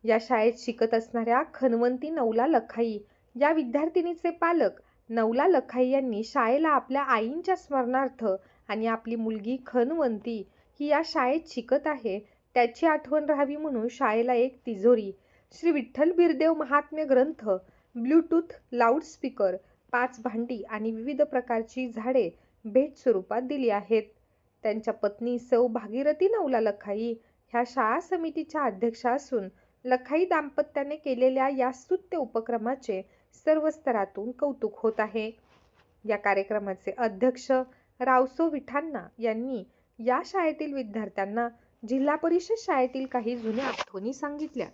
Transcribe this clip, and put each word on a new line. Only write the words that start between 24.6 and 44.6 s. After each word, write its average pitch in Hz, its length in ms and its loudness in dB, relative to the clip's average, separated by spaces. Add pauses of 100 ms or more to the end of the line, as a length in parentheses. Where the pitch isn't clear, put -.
त्यांच्या 220 320 -2
पत्नी 233 440 -4
सौ 240 280 4
भागीरथी 262 640 0
नवला 311 320 2
लखाई 214 540 -2 (340)
ह्या 240 180 0
शाळा 247 340 0
समितीच्या 320 640 -4
अध्यक्षा 226 480 -2
असून 240 380 -4 (360)
लखाई 254 400 0
दाम्पत्याने 294 720 -2
केलेल्या 262 520 2
या 262 240 0
स्तुत्य 370 440 -4
उपक्रमाचे 226 840 -4 (320)
सर्व 311 360 2
स्तरातून 226 600 -2
कौतुक 247 480 -4
होत 220 200 0
आहे. 220 320 -4 (760)
या 208 120 0
कार्यक्रमाचे 196 840 -2
अध्यक्ष 240 520 0 (500)
रावसो 262 480 2
विठाण्णा 277 580 -6 (120)
यांनी 226 460 -4 (340)
या 247 260 0
शाळेतील 311 500 -2
विद्यार्थ्यांना 214 760 -4 (400)
जिल्हा 269 280 2
परिषद 339 420 0
शाळेतील 262 480 0
काही 240 300 -4
जुन्या 226 280 -4
आठवणी 233 480 -6
सांगितल्या. 294 600 -8